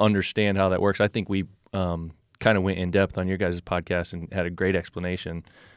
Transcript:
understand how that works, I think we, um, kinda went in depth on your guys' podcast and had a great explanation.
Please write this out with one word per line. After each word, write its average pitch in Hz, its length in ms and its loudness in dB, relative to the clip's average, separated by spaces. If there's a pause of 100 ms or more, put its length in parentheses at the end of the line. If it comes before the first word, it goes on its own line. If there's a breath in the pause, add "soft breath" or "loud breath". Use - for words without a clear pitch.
understand 101 580 2
how 95 120 4
that 90 120 2
works, 101 180 2
I 104 60 4
think 101 220 -4
we, 98 160 0 (280)
um, 85 380 -4 (300)
kinda 107 200 4
went 92 180 0
in 90 120 -2
depth 98 280 2
on 92 100 -2
your 95 80 -2
guys' 87 240 -2
podcast 87 540 -4
and 82 180 -10
had 92 140 -2
a 87 40 -6
great 92 240 0
explanation. 87 680 -6 (320 soft breath)